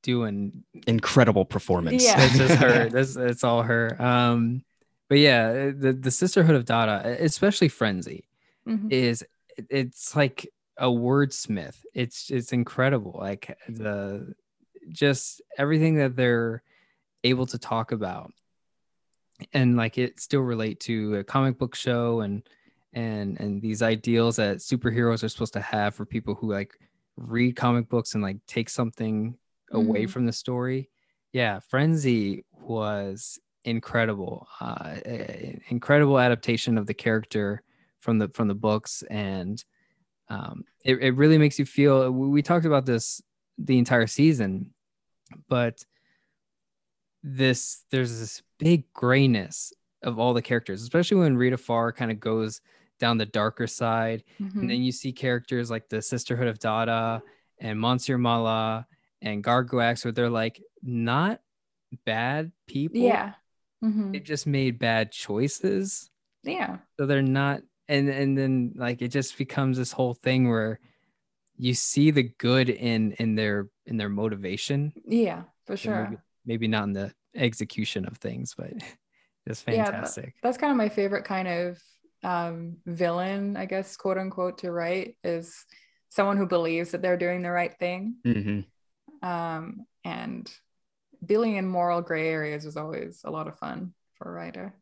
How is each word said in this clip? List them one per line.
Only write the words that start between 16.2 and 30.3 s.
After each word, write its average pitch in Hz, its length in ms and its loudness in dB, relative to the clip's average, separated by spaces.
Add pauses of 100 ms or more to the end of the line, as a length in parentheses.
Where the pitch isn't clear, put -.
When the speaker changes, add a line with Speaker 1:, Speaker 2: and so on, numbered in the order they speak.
Speaker 1:
able 127 220 4
to 120 120 -8
talk - 340 -4
about, 101 400 -8 (1200)
and, 123 240 6
like, 117 220 0
it 123 220 -2
still 143 220 0
relate 110 380 -4
to 107 360 -2
a 98 80 -4
comic 135 340 2
book 123 160 -4
show 120 460 0
and, 101 220 -4 (500)
and, 107 480 -4
and 101 220 -4
these 110 200 -2
ideals 117 540 2
that 101 220 0
superheroes 120 640 0
are 110 60 -4
supposed - 260 -6
to 104 60 -4
have 104 340 -2
for 104 100 -10
people 107 300 -6
who, 110 180 -6
like, 98 260 -6 (380)
read 120 400 0
comic 120 320 2
books - 260 -2
and, 107 80 0
like, 98 240 -4
take 117 220 -4
something 113 680 -4 (340)
away 110 300 2
Speaker 3:
Mm-hmm. - 80 -4
Speaker 1:
from 127 160 -2
the 117 60 0